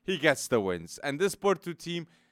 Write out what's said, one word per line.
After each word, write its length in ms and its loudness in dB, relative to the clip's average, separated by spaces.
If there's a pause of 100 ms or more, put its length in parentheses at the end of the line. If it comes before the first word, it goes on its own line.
he 140 -2
gets 320 2
the 120 4
wins. 380 -2
And 220 -4
this 140 0
Porto 400 0
team 320 -8 (260)